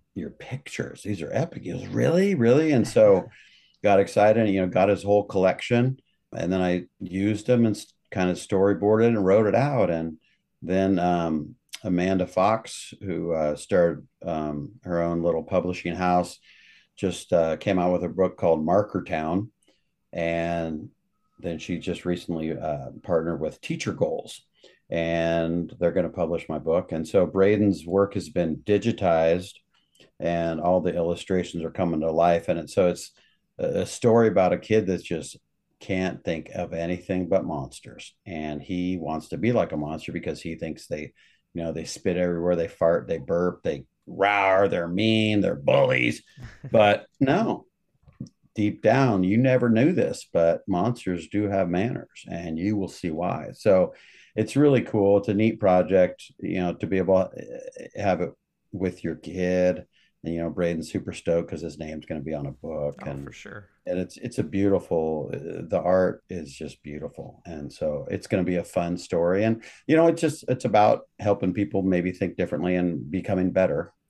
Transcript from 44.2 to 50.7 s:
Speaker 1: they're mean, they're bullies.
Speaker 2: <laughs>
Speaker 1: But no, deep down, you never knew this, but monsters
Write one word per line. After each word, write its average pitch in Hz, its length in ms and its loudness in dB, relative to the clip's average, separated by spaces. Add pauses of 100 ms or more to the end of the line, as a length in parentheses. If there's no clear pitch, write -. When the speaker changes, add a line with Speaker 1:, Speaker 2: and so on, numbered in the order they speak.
Speaker 1:
they're 85 200 -2
mean, 107 520 2
they're 90 160 0
bullies. - 680 2 (240)
Speaker 2:
<laughs> - 240 -18
Speaker 1:
But 104 360 4 (140)
no, 160 460 0 (880)
deep 104 280 -2
down, 113 420 4
you 101 140 2
never 127 320 4
knew 120 220 4
this, - 400 -4
but 85 360 4
monsters 92 600 -2